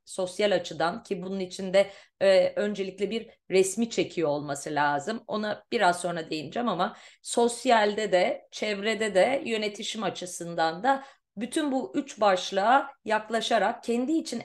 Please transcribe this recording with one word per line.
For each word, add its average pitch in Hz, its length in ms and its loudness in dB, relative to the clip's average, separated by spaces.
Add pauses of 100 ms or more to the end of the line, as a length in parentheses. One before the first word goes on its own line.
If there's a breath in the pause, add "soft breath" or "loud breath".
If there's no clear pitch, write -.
sosyal 196 480 -2
açıdan 170 500 -2
ki 185 200 -6
bunun 190 180 -6
içinde, 190 500 0 (300 loud breath)
e, 185 360 6
öncelikle 196 540 -2
bir 220 200 -6 (200 loud breath)
resmi 190 400 2
çekiyor 165 380 0
olması 147 460 -4
lazım. 147 520 0
Ona 214 460 -4
biraz 202 280 4
sonra 170 300 -4
değineceğim 190 380 -4
ama 190 280 -2 (260 loud breath)
sosyalde 220 880 2
de, 190 380 2
çevrede 214 640 -2
de, 220 300 4
yönetişim 214 580 -6
açısından 170 800 -4
da 269 220 2 (320 loud breath)
bütün 262 360 -2
bu 254 220 -2
üç 262 260 -6
başlığa 196 720 2 (140)
yaklaşarak 214 800 0
kendi 240 300 0
için 285 320 -2